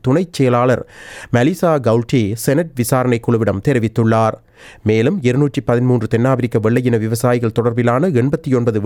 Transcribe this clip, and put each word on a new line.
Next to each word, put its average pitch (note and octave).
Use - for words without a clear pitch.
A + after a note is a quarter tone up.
துணைச் E3
செயலாளர் B2
மெலிசா E3
கவுல்டி A#2
செனட் D3+
விசாரணை B2
குழுவிடம் G#2+
தெரிவித்துள்ளார். A2+
மேலும் A2+
இருநூற்றி C3+
பதிமூன்று B2
தென்னாப்பிரிக்க A#2+
வெள்ளையின A#2+
விவசாயிகள் A#2
தொடர்பிலான A#2+
எண்பத்தி C#3
ஒன்பது A#2